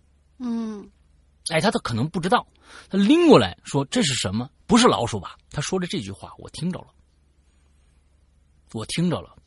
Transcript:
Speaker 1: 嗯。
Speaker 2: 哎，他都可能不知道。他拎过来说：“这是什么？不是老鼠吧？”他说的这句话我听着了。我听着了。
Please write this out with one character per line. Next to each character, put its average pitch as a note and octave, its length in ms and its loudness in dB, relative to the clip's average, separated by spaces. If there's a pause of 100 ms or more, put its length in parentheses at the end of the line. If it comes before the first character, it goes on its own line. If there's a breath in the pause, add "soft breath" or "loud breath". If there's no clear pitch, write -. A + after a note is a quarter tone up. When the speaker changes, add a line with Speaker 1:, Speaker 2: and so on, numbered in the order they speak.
(380)
Speaker 1:
嗯。 A3+ 480 -6 (640)
Speaker 2:
哎， D#3+ 140 0
他 E3 80 4
都 - 80 -2
可 - 160 -4
能 A#2 160 0
不 - 100 -8
知 D#3+ 80 -4
道。 G#3+ 160 2 (460 loud breath)
他 F#3+ 80 -2
拎 D4+ 300 6
过 G3 100 10
来 F#2 240 0
说 C#3 260 -4
：“这 - 140 -2
是 C#3+ 100 0
什 G2+ 220 -4
么？ A#2 160 -4 (160)
不 A3 100 4
是 A#3+ 120 6
老 A#2 180 0
鼠 G#2+ 140 -6
吧？” - 160 -16 (160)
他 D3 100 -6
说 F#3+ 160 -4
的 F3+ 80 -4
这 E3+ 140 -6
句 A2 100 -10
话 - 260 -16
我 - 140 -18
听 E3+ 200 -6
着 E3+ 100 -10
了。 - 80 -20 (1800)
我 A2 140 -8
听 E3+ 220 -2
着 B2 120 -2
了。 - 120 -18 (140)